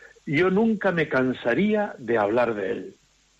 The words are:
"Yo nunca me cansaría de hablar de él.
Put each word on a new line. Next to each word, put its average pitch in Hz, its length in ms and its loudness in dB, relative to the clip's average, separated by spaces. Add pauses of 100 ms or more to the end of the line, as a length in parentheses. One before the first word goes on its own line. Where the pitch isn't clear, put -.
(260)
"Yo 175 240 0
nunca 202 420 2
me 165 160 0
cansaría 143 920 0
de 117 200 -2
hablar 113 360 2
de 101 180 -4
él. - 240 -8 (440)